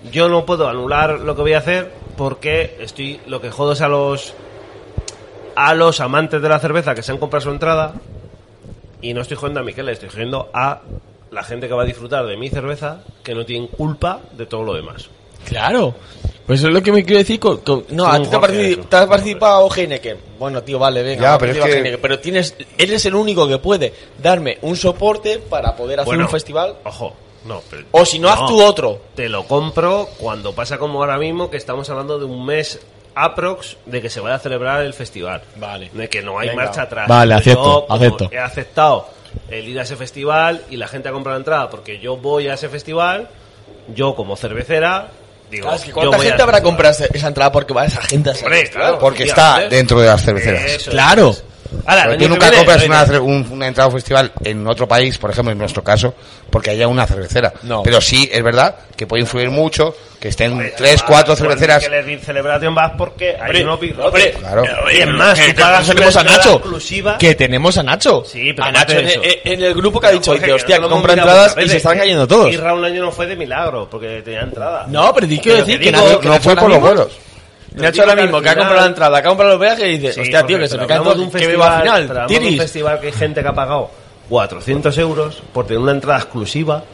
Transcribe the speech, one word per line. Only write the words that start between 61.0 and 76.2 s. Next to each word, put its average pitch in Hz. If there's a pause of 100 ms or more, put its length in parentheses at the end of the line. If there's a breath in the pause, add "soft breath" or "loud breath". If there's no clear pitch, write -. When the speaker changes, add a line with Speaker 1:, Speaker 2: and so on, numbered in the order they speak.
Speaker 1:
tú -
Speaker 3:
cuatro 151
Speaker 1:
vas, -
tú 147
al 151
Speaker 3:
cerveceras. 147
Speaker 1:
Mikel 143
Ervin 143
Celebration 147
vas 160
porque 180
hay -
Speaker 2:
Hombre, 170
Speaker 1:
unos 160
birrotes. 170
Speaker 2:
hombre, 185
Speaker 3:
Claro. 98
Speaker 2:
eh, 139
Speaker 1:
Y 180
es 165
más, 170
Speaker 2:
que 143
Speaker 1:
tú 123
pagas 175
Speaker 2:
tenemos 185
Speaker 1:
una 180
Speaker 2:
a 160 (120)
Nacho, 190
Speaker 1:
exclusiva. 190
Speaker 2:
que 165
tenemos 135
a 165
Nacho. 139
Speaker 1:
Sí, 131
pero 143
Speaker 2:
A 135
Nacho 151
Speaker 1:
aparte 170
Speaker 2:
en, 165
Speaker 1:
de 175
eso. 175
Speaker 2:
en, 175
en 185
el 180
grupo 202
que 226
ha -
dicho, 175
Speaker 1:
Jorge, 143
Speaker 2:
dice, -
Speaker 1:
que 139
Speaker 2:
"Hostia, 180
Speaker 1:
no 160
lo 170
hemos 165
Speaker 2:
compra 175
Speaker 1:
mirado 175
Speaker 2:
entradas", 202
Speaker 1:
muchas 180
Speaker 2:
y 170
se 190
Speaker 1:
veces. - (100)
Speaker 2:
están 170
cayendo 185
todos. 202
Speaker 1:
Irra 170
un 175
año 175
no 170
fue 170
de 190
milagro, 135
porque 113
tenía 110
entrada. 131
Speaker 2:
No, 156
pero 226
di-, 151
quiero 226
Speaker 1:
Pero 190
Speaker 2:
decir 226
Speaker 1:
que 160
Speaker 2:
que -
Speaker 1:
digo, 208
Speaker 2:
Nacho, 202